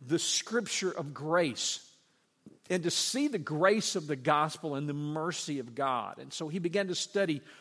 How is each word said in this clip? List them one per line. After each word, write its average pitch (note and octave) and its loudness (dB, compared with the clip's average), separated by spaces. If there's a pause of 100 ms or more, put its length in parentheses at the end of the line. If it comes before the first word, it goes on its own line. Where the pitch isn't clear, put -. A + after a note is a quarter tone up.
the E3 2
scripture - 0
of C#3+ -6
grace D3+ 0 (840)
and F3+ 2
to E3+ 2
see - 2
the A#3+ 0
grace F3+ 4
of D#3+ -2
the D3 -2
gospel D3+ 2
and C#3+ -2
the D3 -2
mercy D3+ -4
of A#2 -10
God. B2+ -2
And C3+ -14
so D#3+ -6
he D#3+ -4
began F#3 0
to F3+ -2
study E3+ 0 (200)